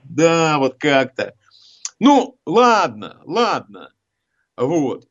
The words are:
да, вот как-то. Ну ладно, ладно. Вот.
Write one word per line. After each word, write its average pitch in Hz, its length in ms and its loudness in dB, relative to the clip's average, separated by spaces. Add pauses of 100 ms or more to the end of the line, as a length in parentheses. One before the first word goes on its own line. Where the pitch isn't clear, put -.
да, 160 560 0
вот 131 180 -2
как-то. 131 560 -2 (680)
Ну 269 460 2
ладно, 170 800 0
ладно. 131 640 -6 (680)
Вот. 135 540 -4